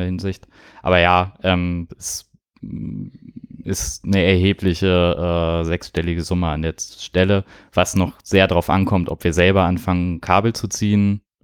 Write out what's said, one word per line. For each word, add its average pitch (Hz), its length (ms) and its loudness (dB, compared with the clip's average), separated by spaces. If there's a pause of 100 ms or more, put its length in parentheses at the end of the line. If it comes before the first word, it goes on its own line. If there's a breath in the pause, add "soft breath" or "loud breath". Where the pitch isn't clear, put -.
Hinsicht. 92 420 -6 (340 loud breath)
Aber 90 180 4
ja, 90 340 4 (100)
ähm, 87 440 0 (100)
es - 340 -14 (1300)
ist - 420 -8
eine 95 180 0
erhebliche, 87 1400 0
äh, 82 40 -4
sechsstellige 85 580 -4
Summe 87 240 -2
an 76 140 -4
der 80 180 -4
Stelle, 95 680 -2 (280 loud breath)
was - 220 0
noch 90 180 0 (100)
sehr 95 240 4
drauf 87 220 0
ankommt, 90 400 2
ob 80 140 -10
wir 85 100 0
selber 92 300 4
anfangen, 87 580 0
Kabel 104 320 2
zu - 140 -6
ziehen, 101 540 0 (220)